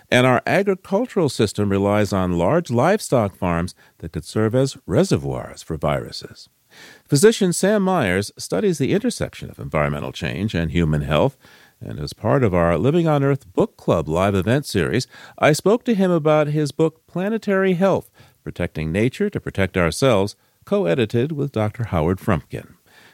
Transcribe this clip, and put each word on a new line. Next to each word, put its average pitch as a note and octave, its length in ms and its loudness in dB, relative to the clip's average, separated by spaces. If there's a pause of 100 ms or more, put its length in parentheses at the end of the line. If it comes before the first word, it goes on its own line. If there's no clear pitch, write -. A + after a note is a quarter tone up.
And B2 160 4
our B2+ 200 4
agricultural F#3+ 840 0
system G#2 400 0
relies G2+ 460 2
on F2+ 240 0
large C3+ 340 0
livestock C3 640 0
farms F2 400 -2 (220)
that E2 160 -14
could D2+ 100 -8
serve A2 320 -2
as C3+ 300 0
reservoirs D2+ 760 -2
for E2 140 -8
viruses. - 720 -6 (580)
Physician F#3 460 4
Sam G3 320 2
Myers G#2+ 540 0
studies F#3 400 -2
the C3 160 0
intersection - 560 -4
of - 100 -16
environmental D2 540 -2
change E2 420 -6
and E2 160 -2
human D#2 300 2
health, D2+ 340 0 (460)
and - 180 -12
as D2 140 -10
part B2+ 280 0
of G2 120 2
our E2+ 240 2
Living D3+ 280 2
on D3+ 160 0
Earth C#3 300 -2
Book - 240 -2
Club E2+ 320 -2
live F#2+ 280 0
event A2 300 0
series, E2+ 420 -2 (300)
I C#3 140 4
spoke G#3 340 2
to A#3 100 0
him F#3 160 2
about D3+ 360 2
his D3+ 240 -2
book, - 360 -2
Planetary F#3+ 680 -2
Health, E3+ 360 0 (340)
Protecting D#2 480 -6
Nature C3 380 0
to A2+ 100 -6
Protect - 380 -4
Ourselves, G2 580 2 (300)
co-edited D#3 680 0
with C#3+ 200 -6
Doctor G#2+ 340 -4
Howard F2+ 320 0
Frumpkin. - 560 -4 (400)